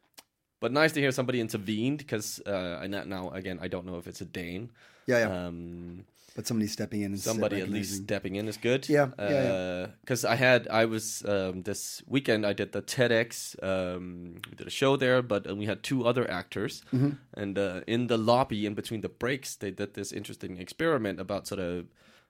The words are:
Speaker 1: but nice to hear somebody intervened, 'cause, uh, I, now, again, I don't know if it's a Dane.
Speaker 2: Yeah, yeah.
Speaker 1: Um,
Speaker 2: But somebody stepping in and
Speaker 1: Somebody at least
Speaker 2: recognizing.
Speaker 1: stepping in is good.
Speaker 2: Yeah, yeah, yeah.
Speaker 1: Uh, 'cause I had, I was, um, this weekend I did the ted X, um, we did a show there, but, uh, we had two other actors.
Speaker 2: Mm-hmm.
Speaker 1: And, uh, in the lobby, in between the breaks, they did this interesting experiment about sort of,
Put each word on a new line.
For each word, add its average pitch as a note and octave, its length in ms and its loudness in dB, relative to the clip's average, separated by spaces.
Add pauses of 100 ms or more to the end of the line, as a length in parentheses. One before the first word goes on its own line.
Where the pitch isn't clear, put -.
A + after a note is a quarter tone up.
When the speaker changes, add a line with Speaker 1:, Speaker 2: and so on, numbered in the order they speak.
(600)
Speaker 1:
but A#2 120 0
nice D#3 220 6
to D#3+ 60 0
hear C#3 120 4
somebody B2+ 300 0
intervened, A2 680 -2
'cause, - 380 -4
uh, F2+ 380 -4
I, F#2+ 40 -6
now, F#2 440 -6
again, F#2 300 -6
I F#2 60 -4
don't F2+ 180 -6
know F2+ 120 -8
if F2 100 -10
it's F#2 140 -12
a F#2+ 40 -8
Dane. F#2 440 -8 (380)
Speaker 2:
Yeah, A#2+ 120 4
yeah. F#2 280 0
Speaker 1:
Um, F2 580 -10 (340)
Speaker 2:
But G#2+ 80 -8
somebody A2 220 2
stepping G#2+ 320 -4
in G2+ 100 -2
and G2 80 -4
Speaker 1:
Somebody G#2 400 0
at F#2 80 -2
least G2 240 -2
Speaker 2:
recognizing. G2 140 -6
Speaker 1:
stepping G2 320 -2
in A2 100 -2
is G#2 100 -4
good. C3+ 300 0
Speaker 2:
Yeah, C#3+ 220 6 (100)
yeah, G2+ 100 0
yeah. C3+ 240 4
Speaker 1:
Uh, F#2 340 -2 (180)
'cause - 180 0
I A2+ 120 4
had, B2+ 340 6
I A2+ 160 6
was, A2 400 -2
um, F#2+ 380 0
this - 440 -6
weekend A#2+ 380 2
I G2+ 80 4
did G2+ 180 -2
the G2+ 100 -4
ted A#2+ 300 2
X, A#2 500 0
um, F2+ 720 -4 (140)
we - 60 -16
did - 120 -12
a - 20 -8 (120)
show C#3 140 6
there, B2+ 260 4
but, G#2 280 0
uh, G2 120 -4
we G#2 40 -2
had G2+ 180 -2
two B2+ 260 0
other B2 220 4
actors. F#2+ 500 -4 (120)
Speaker 2:
Mm-hmm. C#3 180 4 (220)
Speaker 1:
And, G2+ 240 -4
uh, F#2 300 0
in A#2 200 2
the A#2 100 4
lobby, A2+ 480 4
in G#2 80 -2
between G#2 280 -6
the F#2 80 -4
breaks, B2+ 480 -4
they G2 140 -4
did G2+ 240 -6
this G2 180 -6
interesting F#2+ 480 -8
experiment A2 580 0
about F#2+ 280 -4
sort G2 120 -4
of, F2 280 -2 (420)